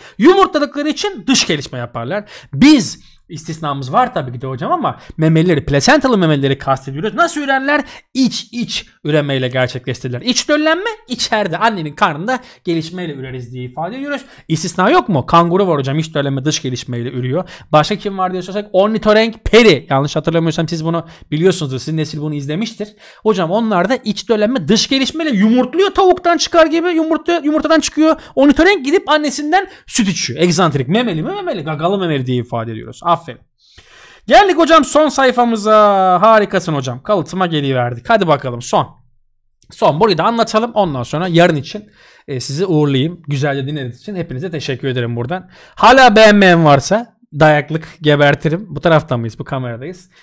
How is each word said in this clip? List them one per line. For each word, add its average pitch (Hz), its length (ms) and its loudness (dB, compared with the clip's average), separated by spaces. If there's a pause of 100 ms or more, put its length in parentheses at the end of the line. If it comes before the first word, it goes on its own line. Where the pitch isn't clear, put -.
(180)
yumurtladıkları 294 720 2
için 311 380 -6
dış 247 200 2
gelişme 143 320 -6
yaparlar. 123 460 -8 (300)
Biz 214 460 4 (280)
istisnamız 147 640 -10
var 233 220 0
tabii 135 180 -6
ki 123 80 -12
de 135 60 -10
hocam 135 260 -6
ama 233 260 -4 (180)
memelileri, 160 480 2
plasentalı 240 540 2
memelileri 139 400 2
kastediyoruz. 139 560 -4
Nasıl 311 260 0
ürerler? 277 440 -2 (300)
İç, 254 380 -2
iç - 340 -8 (180)
üremeyle 143 440 -2
gerçekleştirirler. 123 720 -6
İç - 280 -4
döllenme, 311 420 0 (180)
içeride 208 500 -4
annenin 185 360 0
karnında 196 440 -2 (260)
gelişmeyle 165 500 -6
üreriz 127 380 -12
diye 127 120 -10
ifade 160 320 -10
ediyoruz. 277 260 -8 (260)
İstisna 185 420 -2
yok 349 180 2
mu? 147 180 0
Kanguru 175 420 2
var 156 100 2
hocam, 139 200 -2
iç 160 160 -6
döllenme, 139 300 -2
dış 151 180 -2
gelişmeyle 127 480 -8
ürüyor. 131 380 -4 (240)
Başka 151 240 2
kim 196 220 -8
var 185 140 -2
diye 180 100 -6
sorsak 196 300 -8
ornitorenk 214 720 2
peri. 208 460 4
Yanlış 139 260 0
hatırlamıyorsam 160 520 -2
siz 160 160 -6
bunu 165 220 -4 (240)
biliyorsunuzdur. 151 480 0
Sizin 156 180 -6
nesil 156 240 -6
bunu 151 140 -6
izlemiştir. 160 540 -8 (340)
Hocam 185 280 0
onlar 214 380 -2
da 254 80 0
iç - 320 -8
döllenme, 214 400 -2
dış 208 200 0
gelişmeyle 294 420 -2
yumurtluyor. 254 600 2
Tavuktan 359 460 2
çıkar 330 300 2
gibi 330 220 0
yumurta, 320 560 -2
yumurtadan 302 360 0
çıkıyor. 311 400 0 (140)
Ornitorenk 311 500 4
gidip 349 240 0
annesinden 302 600 0 (180)
süt 202 220 0
içiyor. 151 320 -4
Egzantrik 160 480 2
memeli 190 340 -2
mi? 262 100 -6
Memeli. 349 320 -6
Gagalı 160 340 -2
memeli 151 280 -2
diye 127 120 -2
ifade 117 340 -6
ediyoruz. 117 300 -14
Aferin. - 380 -4 (840)
Geldik 349 320 6
hocam 320 260 4
son 302 240 2
sayfamıza. 214 1120 2
Harikasın 202 520 2
hocam. 131 280 -6
Kalıtıma 185 440 -2
geliverdik. 131 640 -2
Hadi 202 180 2
bakalım 127 340 -2
son. 165 240 0 (840)
Son. 160 300 0
Burayı 202 180 2
da 165 60 0
anlatalım. 226 500 0
Ondan 160 280 0
sonra 156 260 -4
yarın 170 280 4
için, 170 340 -12 (380)
e, 135 120 -8
sizi 147 260 -6
uğurlayayım. 151 640 0
Güzelce 139 380 -2
dinlediğiniz 135 340 -10
için 208 160 -12
hepinize 170 340 -8
teşekkür 139 380 -6
ederim 120 280 -4
buradan. 147 340 -8 (240)
Hala 247 420 6
beğenmeyen 196 480 6
varsa 156 520 2 (240)
dayaklık 151 480 2 (120)
gebertirim. 147 680 2
Bu 151 120 -10
tarafta 156 360 2
mıyız? 117 220 -8
Bu 147 60 -10
kameradayız. 131 640 -10 (120)